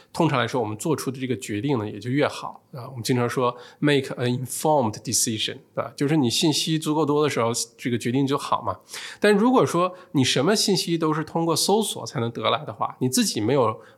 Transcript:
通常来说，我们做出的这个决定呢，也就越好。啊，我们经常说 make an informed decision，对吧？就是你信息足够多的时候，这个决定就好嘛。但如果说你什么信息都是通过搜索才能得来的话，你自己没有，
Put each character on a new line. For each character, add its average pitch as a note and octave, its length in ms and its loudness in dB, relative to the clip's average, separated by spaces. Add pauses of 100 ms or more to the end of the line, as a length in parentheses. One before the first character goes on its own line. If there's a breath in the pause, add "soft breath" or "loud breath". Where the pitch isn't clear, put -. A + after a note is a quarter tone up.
(120 loud breath)
通 E3+ 160 2
常 C#3 100 2
来 A#2 80 2
说， B2 160 -2
我 G#2 60 -4
们 G#2+ 80 -6
做 D3+ 180 -2
出 - 160 -4
的 B2+ 100 -8
这 C3 60 -8
个 B2 120 -2
决 G#2 240 -6
定 C#3 180 0
呢， G#2 100 -4
也 A2 80 -12
就 G#2+ 120 -8
越 C3+ 180 2
好。 - 340 -10 (120)
啊， B2 160 -12
我 C3+ 60 -14
们 A#2 80 -8
经 C3 120 2
常 A#2+ 140 2
说 B2 260 0 (240 loud breath)
make C#3+ 360 4
an B2 300 -2
informed C#3 480 0 (100)
decision， A2 540 -2 (180)
对 - 80 -4
吧？ - 120 -12
就 C#3+ 120 0
是 D3+ 80 2
你 C3 140 4
信 D3+ 240 2
息 D#3+ 260 -2
足 D3+ 160 -2
够 D#3 100 2
多 D3 160 2
的 D3 80 2
时 C3+ 100 -2
候， A#2 120 2 (260)
这 B2+ 140 -4
个 A#2+ 60 2
决 A#2+ 140 -4
定 C3+ 140 2
就 C#3 120 0
好 - 240 -2
嘛。 G2 160 -6 (420 loud breath)
但 G#3 140 6
如 A3 180 4
果 A3+ 140 6
说 F3 280 0 (200 loud breath)
你 C3+ 100 4
什 B2+ 200 2
么 G3 120 4
信 G#3 200 2
息 E3+ 220 0
都 D#3+ 160 0
是 D#3+ 100 -2
通 E3 220 -2
过 E3 100 2
搜 G3+ 260 2
索 E3+ 240 -6
才 - 140 -6
能 A#2 120 -2
得 A2 180 -2
来 A#2 140 0
的 - 80 -10
话， - 280 -6
你 B2+ 100 0
自 A#3 160 2
己 C3+ 160 -4
没 A2 120 2
有， A2+ 260 2 (180 loud breath)